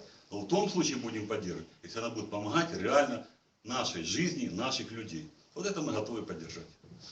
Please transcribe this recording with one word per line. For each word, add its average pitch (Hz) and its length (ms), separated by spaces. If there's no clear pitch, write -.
Но 101 100
в 95 80
том 190 200
случае 147 280
будем 110 320
поддерживать, 87 380
если 101 160
она 117 120
будет 107 200
помогать 107 460
реально 120 500
нашей 107 400
жизни, 123 460
наших 104 420
людей. 85 400
Вот 185 120
это 180 160
мы 147 100
готовы 110 300
поддержать. 82 420